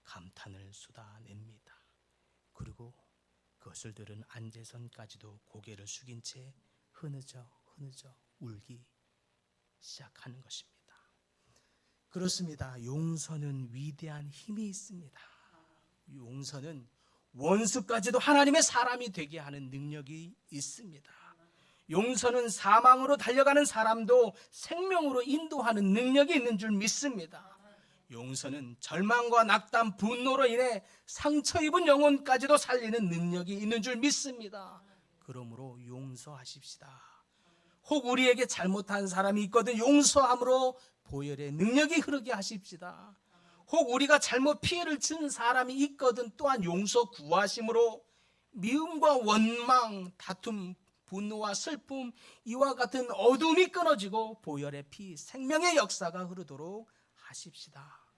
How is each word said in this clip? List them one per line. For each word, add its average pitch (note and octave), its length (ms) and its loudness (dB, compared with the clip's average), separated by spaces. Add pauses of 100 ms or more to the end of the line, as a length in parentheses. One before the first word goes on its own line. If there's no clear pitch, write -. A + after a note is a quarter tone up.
감탄을 G2 680 -20
쏟아냅니다. G#2+ 1040 -20 (760)
그리고 - 420 -18 (640)
그것을 - 340 -18
들은 G#2 360 -20
안재선까지도 A2+ 1160 -20
고개를 G#2 400 -20
숙인 A#2+ 380 -18
채 C3 280 -18 (460)
흐느적 C3+ 500 -16 (280)
흐느적 C3+ 440 -20 (200)
울기 A#2+ 440 -18 (960)
시작하는 B2+ 600 -20
것입니다. - 540 -20 (1120)
그렇습니다. D3+ 760 -8
용서는 D3 880 -8
위대한 D3 600 -14
힘이 G#3+ 380 -12
있습니다. F3+ 520 -16 (920)
용서는 C3+ 720 -14 (440)
원수까지도 G#3 840 0
하나님의 C#4+ 460 6
사람이 B3 480 -2
되게 D#3+ 260 -10
하는 C#3+ 320 -14
능력이 D3 680 -14 (140)
있습니다. D#3 640 -14 (800)
용서는 A#3+ 580 0
사망으로 B3+ 680 6
달려가는 C#4 460 4
사람도 A3+ 680 4 (160)
생명으로 E4 720 -2
인도하는 B3 720 0
능력이 C4 400 4
있는 A#3+ 240 2
줄 A3 140 -4
믿습니다. G3+ 760 -4 (640)
용서는 B2+ 680 -10
절망과 A3+ 640 2
낙담, A3 540 0
분노로 B3+ 500 0
인해 A#3 360 0 (220)
상처 D4+ 560 -2
입은 D#4+ 260 2
영혼까지도 C#4 680 4
살리는 A#3 520 -2
능력이 F3 440 -4
있는 G#3+ 280 -4
줄 A#3+ 160 -4
믿습니다. A3+ 840 -6 (380)
그러므로 B2 640 -16
용서하십시다. C3 1040 -18 (1000)
혹 C#4+ 160 0
우리에게 B3+ 400 4
잘못한 G3 600 -4
사람이 G3 380 0
있거든 A3+ 320 0
용서함으로 B3+ 1000 4 (260)
보혈의 C#3+ 500 -8
능력이 C4 420 2
흐르게 C4+ 380 -2
하십시다. F#3+ 840 -12 (520)
혹 D#4 200 2
우리가 C#4 300 6
잘못 C4+ 420 2
피해를 E4+ 380 -2
준 D4+ 300 -4
사람이 B3+ 460 0
있거든 B3+ 640 0
또한 C4+ 260 0
용서 F#3+ 460 0
구하심으로 A3 960 0 (460)
미움과 D4 640 2
원망, A3 1000 2
다툼, F#3+ 580 -10 (300)
분노와 G#3 480 -6
슬픔, C4+ 580 -8 (340)
이와 B3+ 300 0
같은 B3+ 360 -4
어둠이 C#4+ 560 4
끊어지고 A3 760 0
보혈의 C#3+ 480 -8
피, F#3+ 260 -18
생명의 D#4 600 -2
역사가 F#3 480 -4
흐르도록 F3+ 640 -14 (240)
하십시다. - 920 -20 (120)